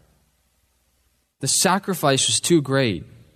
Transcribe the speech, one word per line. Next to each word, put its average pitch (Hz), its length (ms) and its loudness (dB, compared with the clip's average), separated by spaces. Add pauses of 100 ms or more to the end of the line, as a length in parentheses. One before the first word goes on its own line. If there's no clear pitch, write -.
(1400)
The 139 80 -6
sacrifice 175 800 0
was - 120 -2
too 170 220 2
great. 127 420 -2 (320)